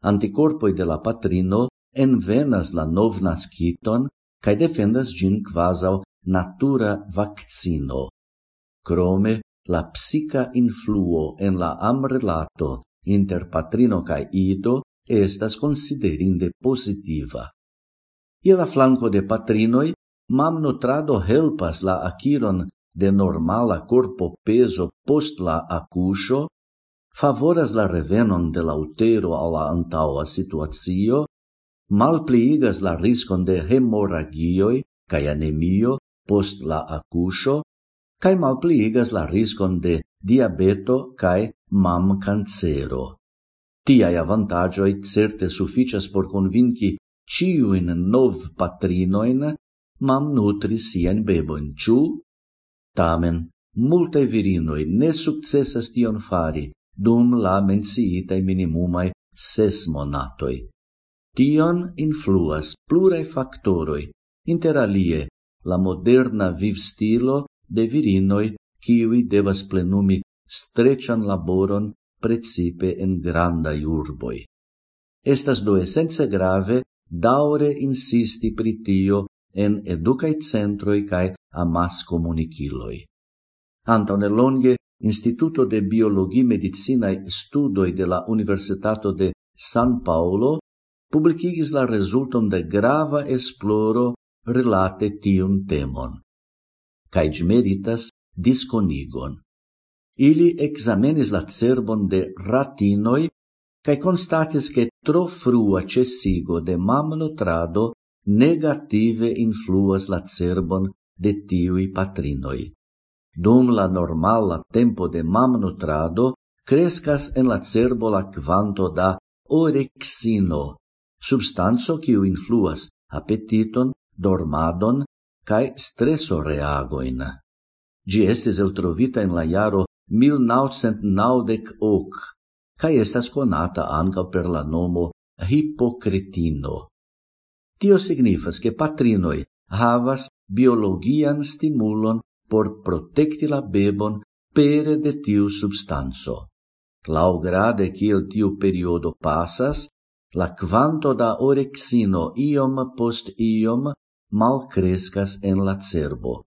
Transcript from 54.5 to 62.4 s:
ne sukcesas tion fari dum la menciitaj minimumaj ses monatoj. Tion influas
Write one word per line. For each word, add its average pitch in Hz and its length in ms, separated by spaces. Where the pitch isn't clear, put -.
ne 123 260
sukcesas 143 800
tion 113 260
fari 80 500
dum 117 380
la 98 260
menciitaj 95 840
minimumaj 90 680
ses - 540
monatoj. 71 680
Tion 160 480
influas 95 800